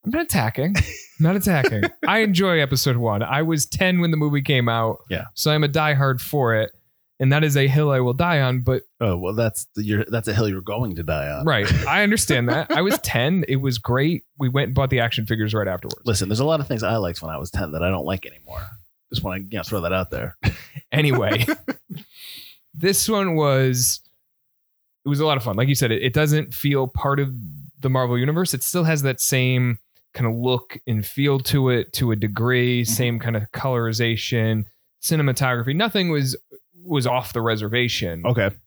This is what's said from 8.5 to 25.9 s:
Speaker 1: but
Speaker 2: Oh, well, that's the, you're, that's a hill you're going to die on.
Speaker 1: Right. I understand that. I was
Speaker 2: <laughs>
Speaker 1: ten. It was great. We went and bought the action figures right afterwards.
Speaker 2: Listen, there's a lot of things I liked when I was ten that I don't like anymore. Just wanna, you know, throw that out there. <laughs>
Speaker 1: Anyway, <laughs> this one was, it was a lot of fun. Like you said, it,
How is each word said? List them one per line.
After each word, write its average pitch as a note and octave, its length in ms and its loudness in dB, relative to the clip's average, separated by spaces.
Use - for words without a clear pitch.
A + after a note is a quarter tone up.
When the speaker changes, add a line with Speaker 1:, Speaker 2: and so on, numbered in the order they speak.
Speaker 1:
but B2+ 200 0
Speaker 2:
Oh, G#2 160 2
well, F2+ 180 -4
that's A2 420 -2
the, G#2+ 80 -4
you're, G#2 220 0
that's A2 220 -4
a G#2+ 60 -2
hill G#2+ 160 2
you're F#2+ 120 -4
going G#2 340 -4
to F2 80 -6
die D2+ 260 -2
on. D2 160 -6
Speaker 1:
Right. A2 260 2
I E3+ 160 2
understand D#3+ 480 2
that. - 220 -2
I D#3 100 2
was G#3 180 2
Speaker 2:
<laughs> - 40 -12
Speaker 1:
ten. D#3 440 0
It C3+ 100 0
was C3 200 -2
great. C3+ 460 -2
We C3 100 0
went C3+ 200 0
and B2+ 60 -2
bought C3+ 140 2
the C3 120 2
action A#2 260 -2
figures A2 260 -2
right G#2+ 140 0
afterwards. - 380 -6
Speaker 2:
Listen, F#2+ 240 0
there's G#2+ 100 0
a C3+ 60 2
lot D#3 140 2
of C3+ 80 -4
things A#2 160 -4
I G#2+ 140 0
liked F2 240 -4
when D#2+ 120 -10
I D2+ 40 -8
was C#2+ 140 -8
ten D#2+ 220 -4
that D#2+ 100 -2
I F2+ 60 2
don't F2 160 -2
like F2+ 220 -4
anymore. - 340 -14
Just A2 120 -2
wanna, F#2+ 180 -6
you G2+ 160 -10
know, E2+ 60 -6
throw G2+ 180 -4
that F2 120 -2
out F#2 180 -2
there. - 320 -8
<laughs> - 20 -2
Speaker 1:
Anyway, D3+ 520 2
<laughs> - 640 -20
this F#3 340 0
one G3 280 2
was, C3 680 2
it C#3 40 -4
was C#3+ 120 2
a D#3 40 2
lot D3 120 4
of A#2 60 -4
fun. A2 120 -2
Like B2 140 2
you C#3+ 60 4
said, B2 140 2
it, A2 120 0